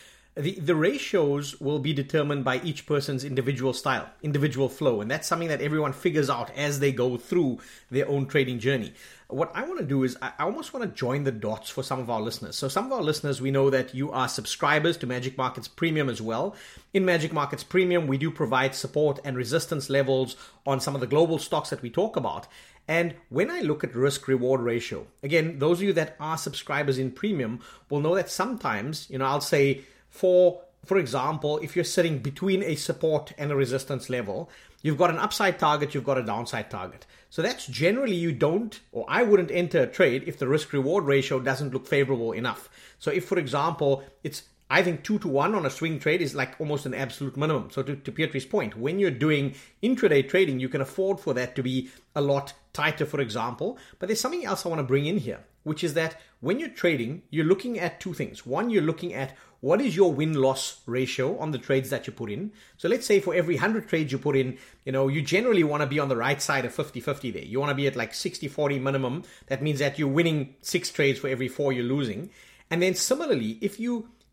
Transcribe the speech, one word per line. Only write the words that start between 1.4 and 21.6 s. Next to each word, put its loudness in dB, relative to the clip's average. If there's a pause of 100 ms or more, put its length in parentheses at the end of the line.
will -2
be 0
determined 0
by 0
each -6
person's -2
individual 0
style, -4 (120)
individual 0
flow, 0
and -4
that's -4
something -2
that -2
everyone 0
figures 2
out -2
as -2
they 4
go 0
through 0 (300)
their 0
own 0
trading 0
journey. 0 (360)
What -2
I -4
wanna -6
do 2
is 0
I, -8
I -4
almost -4
wanna -4
join -4
the 0
dots -6
for -6
some -6
of -6
our -2
listeners. -6
So -2
some -2
of -8
our -2
listeners, -2
we -2
know 4
that 0
you -4
are 0
subscribers 0
to -6
Magic -6
Markets -6
Premium -2
as -6
well. -2 (400)
In 4
Magic 2
Markets -2
Premium, 2
we 0
do 0
provide 0
support 0
and -4
resistance -2
levels 0 (300)
on 0
some -2
of -4
the -2
global 4
stocks -2